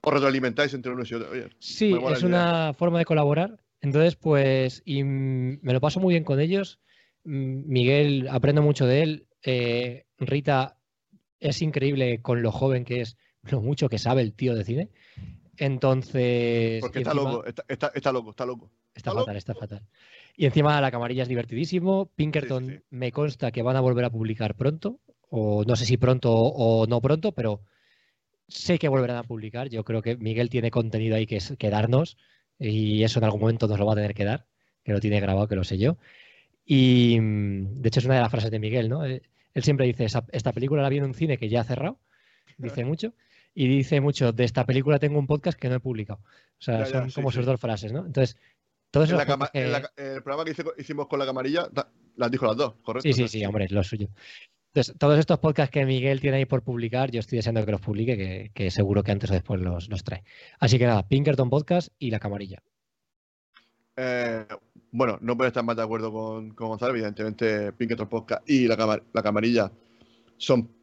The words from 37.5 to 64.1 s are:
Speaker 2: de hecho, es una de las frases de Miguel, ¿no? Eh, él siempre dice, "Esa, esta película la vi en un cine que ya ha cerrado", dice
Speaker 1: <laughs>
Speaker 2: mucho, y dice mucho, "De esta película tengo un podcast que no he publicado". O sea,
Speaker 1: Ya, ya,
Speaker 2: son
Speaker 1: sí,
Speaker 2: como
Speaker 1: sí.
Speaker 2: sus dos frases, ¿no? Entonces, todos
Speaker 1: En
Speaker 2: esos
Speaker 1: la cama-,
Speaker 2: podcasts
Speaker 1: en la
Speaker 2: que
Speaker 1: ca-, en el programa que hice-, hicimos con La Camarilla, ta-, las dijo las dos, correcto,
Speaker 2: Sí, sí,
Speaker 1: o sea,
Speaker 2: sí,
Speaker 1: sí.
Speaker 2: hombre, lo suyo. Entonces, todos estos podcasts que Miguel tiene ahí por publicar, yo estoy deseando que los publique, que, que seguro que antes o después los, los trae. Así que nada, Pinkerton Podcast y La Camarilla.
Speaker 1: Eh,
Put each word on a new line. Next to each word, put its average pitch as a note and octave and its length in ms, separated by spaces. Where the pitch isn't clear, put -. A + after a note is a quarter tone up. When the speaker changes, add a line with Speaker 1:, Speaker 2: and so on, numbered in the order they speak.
Speaker 2:
de A2+ 60
hecho, A#2 120
es A#2+ 60
una C3 100
de B2 60
las A2+ 80
frases A2+ 200
de A2 80
Miguel, A2 300
¿no? D3 160
Eh, C3 180
él C3+ 80
siempre C3 240
dice, B2 180
"Esa, A2+ 280
esta B2 200
película C3+ 300
la C#3 60
vi C#3 100
en C#3 60
un C3+ 100
cine D3+ 240
que A2 100
ya A#2 120
ha A#2 40
cerrado", C3+ 340
dice A#2+ 260
Speaker 1:
<laughs> - 0
Speaker 2:
mucho, E3 280
y C3+ 120
dice C3+ 340
mucho, C3+ 320
"De A#2+ 120
esta A#2+ 220
película C#3 320
tengo D3 200
un C#3 80
podcast D3 320
que C3+ 100
no B2+ 80
he B2 40
publicado". A2 420
O - 400
sea, A2+ 180
Speaker 1:
Ya, A2 40
ya, C3 60
Speaker 2:
son C3 200
Speaker 1:
sí, - 60
Speaker 2:
como C#3 140
Speaker 1:
sí. C3+ 80
Speaker 2:
sus A#2+ 80
dos C3 140
frases, G#2+ 320
¿no? D#3+ 140
Entonces, C3+ 300
todos D#3 160
Speaker 1:
En E3+ 80
Speaker 2:
esos - 20
Speaker 1:
la C#3+ 80
cama-, C#3 200
Speaker 2:
podcasts C3+ 200
Speaker 1:
en B2 60
la C#3 80
Speaker 2:
que C3 80
Speaker 1:
ca-, - 140
en C3+ 140
el B2 60
programa C#3+ 220
que D#3+ 80
hice-, E3 120
hicimos C#3+ 300
con C#3+ 100
La - 80
Camarilla, C3+ 460
ta-, - 180
las A#2+ 140
dijo B2+ 160
las A2 100
dos, B2+ 260
correcto, B2+ 260
Speaker 2:
Sí, C#3 60
sí, A#2+ 80
Speaker 1:
o A#2 40
sea, - 60
Speaker 2:
sí, A2 80
Speaker 1:
sí. G2+ 60
Speaker 2:
hombre, G2+ 240
lo G2+ 120
suyo. G2+ 260
Entonces, - 260
todos D3 200
estos D#3+ 220
podcasts D3+ 320
que C#3+ 120
Miguel C3+ 360
tiene C#3 160
ahí C3+ 80
por B2+ 180
publicar, B2 480
yo A#2+ 80
estoy A2+ 200
deseando A2 280
que G#2+ 60
los G2 80
publique, A2+ 360
que, F#2+ 380
que F#2+ 160
seguro G2+ 320
que G2+ 80
antes G2 200
o G2 40
después F#2 260
los, F2+ 280
los G2+ 160
trae. - 180
Así B2 180
que A#2+ 80
nada, A2 220
Pinkerton C3+ 420
Podcast E3 380
y C3 140
La G#2+ 80
Camarilla. G2+ 420
Speaker 1:
Eh, A#2+ 500